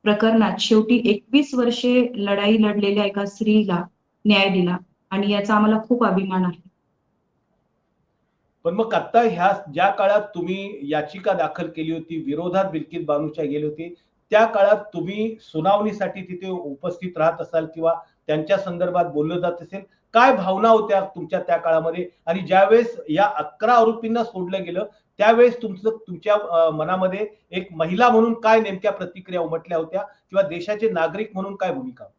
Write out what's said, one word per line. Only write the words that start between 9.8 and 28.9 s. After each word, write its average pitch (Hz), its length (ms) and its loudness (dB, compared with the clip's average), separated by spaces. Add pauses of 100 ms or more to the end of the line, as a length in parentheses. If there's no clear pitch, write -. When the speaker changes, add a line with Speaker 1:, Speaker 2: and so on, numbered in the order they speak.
Speaker 2:
काळात 202 320 2
तुम्ही 190 600 -8
याचिका 151 500 -4
दाखल 165 340 -2
केली 160 260 -8
होती, 160 340 -8
विरोधात 175 440 -2
बिल्किस 160 360 -8
बानूच्या 151 380 -2
गेली 147 200 -4
होती, 165 300 -8 (360)
त्या 214 160 6
काळात 208 300 4
तुम्ही 214 640 -6
सुनावणीसाठी 196 840 -2
तिथे 180 260 -10
उपस्थित 175 680 -8
राहत 165 220 0
असाल 160 340 -2
किंवा 165 200 0 (320)
त्यांच्या 156 320 0
संदर्भात 175 460 -2
बोललं 151 340 -2
जात 175 140 -2
असेल, 190 460 -16 (160)
काय 247 220 6
भावना 190 320 0
होत्या 208 320 4
तुमच्या 175 400 -6
त्या 175 160 -2
काळामध्ये? 165 520 -2 (180)
आणि 180 140 -2
ज्यावेळेस 196 680 4
या 170 160 2
अकरा 202 480 -2
आरोपींना 226 520 2
सोडलं 185 380 -6
गेलं, 175 220 -6 (340)
त्यावेळेस 233 440 6
तुमचं, 202 280 -4
तुमच्या, 208 440 -4 (160)
अ, 165 200 4
मनामध्ये 185 560 -2 (240)
एक 180 220 -8
महिला 180 360 2
म्हणून 226 260 4
काय 220 260 4
नेमक्या 196 320 -4